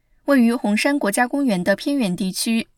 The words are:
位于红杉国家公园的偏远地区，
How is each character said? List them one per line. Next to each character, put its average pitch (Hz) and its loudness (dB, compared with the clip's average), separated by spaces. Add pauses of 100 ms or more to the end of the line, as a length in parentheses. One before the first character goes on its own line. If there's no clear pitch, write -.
(260)
位 277 4
于 233 4
红 214 -2
杉 285 0
国 - -2
家 247 0
公 285 -2
园 185 0
的 196 2
偏 285 -2
远 196 0
地 190 -4
区， 226 -4